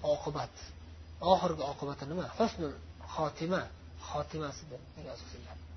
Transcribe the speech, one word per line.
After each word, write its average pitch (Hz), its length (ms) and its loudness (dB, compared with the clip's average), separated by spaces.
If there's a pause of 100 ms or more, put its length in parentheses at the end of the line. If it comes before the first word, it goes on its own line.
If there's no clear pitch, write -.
oqibat. 147 500 2 (680)
Oxirgi 175 420 8
oqibati 143 420 -2
nima? 160 240 0
Husnul 175 460 2 (320)
xotima, 160 540 2 (400)
xotimasida 147 760 -4 (140)
eng 151 160 -12
asosiy - 340 -10
gap. - 180 -12 (180)